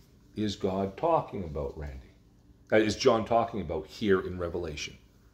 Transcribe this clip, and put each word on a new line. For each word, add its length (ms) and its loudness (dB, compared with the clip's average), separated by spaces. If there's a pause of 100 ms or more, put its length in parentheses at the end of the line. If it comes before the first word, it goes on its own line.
(360)
is 200 -2
God 400 -2
talking 480 0
about, 340 -6
Randy? 180 -8 (760)
Uh, 40 6
is 200 4
John 280 4
talking 380 2
about 240 -4
here 340 2
in 180 -8
Revelation? 580 -6 (380)